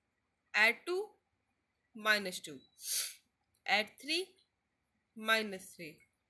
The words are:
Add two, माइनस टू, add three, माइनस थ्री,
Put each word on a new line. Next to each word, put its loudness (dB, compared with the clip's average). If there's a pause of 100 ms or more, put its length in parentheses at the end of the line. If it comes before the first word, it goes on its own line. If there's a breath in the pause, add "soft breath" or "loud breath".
(540)
Add 4
two, -2 (920)
माइनस 0
टू, -12 (1040 loud breath)
add 0
three, -2 (920)
माइनस -2
थ्री, -12 (340)